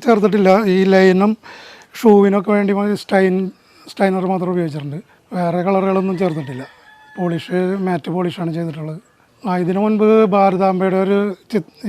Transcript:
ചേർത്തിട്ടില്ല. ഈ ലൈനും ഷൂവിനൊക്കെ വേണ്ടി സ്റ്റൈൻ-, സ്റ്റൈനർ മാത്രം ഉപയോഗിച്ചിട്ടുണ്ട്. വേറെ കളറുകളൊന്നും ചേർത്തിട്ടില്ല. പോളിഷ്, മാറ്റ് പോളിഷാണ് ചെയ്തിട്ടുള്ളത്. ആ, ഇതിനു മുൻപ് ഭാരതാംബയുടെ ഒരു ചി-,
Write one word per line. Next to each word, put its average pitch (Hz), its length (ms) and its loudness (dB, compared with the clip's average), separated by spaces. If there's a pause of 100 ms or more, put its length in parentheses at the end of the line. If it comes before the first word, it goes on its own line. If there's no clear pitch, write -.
ചേർത്തിട്ടില്ല. 208 500 2 (240)
ഈ - 20 2 (160)
ലൈനും 190 400 4 (680)
ഷൂവിനൊക്കെ 202 560 4
വേണ്ടി 202 160 0 (300)
സ്റ്റൈൻ-, 190 460 0 (420)
സ്റ്റൈനർ 190 420 -2
മാത്രം 185 200 -4
ഉപയോഗിച്ചിട്ടുണ്ട്. 151 460 -6 (340)
വേറെ 175 340 -2
കളറുകളൊന്നും 190 560 -2
ചേർത്തിട്ടില്ല. 143 440 -6 (500)
പോളിഷ്, 175 440 -4 (260)
മാറ്റ് 180 300 -4
പോളിഷാണ് 175 400 -6
ചെയ്തിട്ടുള്ളത്. 156 440 -10 (420)
ആ, 180 200 -4
ഇതിനു 180 220 -2
മുൻപ് 214 240 0 (260)
ഭാരതാംബയുടെ 190 720 2
ഒരു 202 120 0 (340)
ചി-, 202 120 -2 (240)